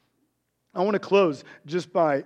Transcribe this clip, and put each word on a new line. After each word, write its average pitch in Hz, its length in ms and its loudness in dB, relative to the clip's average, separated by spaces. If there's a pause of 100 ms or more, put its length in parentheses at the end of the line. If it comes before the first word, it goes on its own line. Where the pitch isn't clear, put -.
(760)
I 180 80 -2
want 208 120 0
to 185 60 -2
close 180 440 2 (200)
just 160 280 -8
by, 156 340 0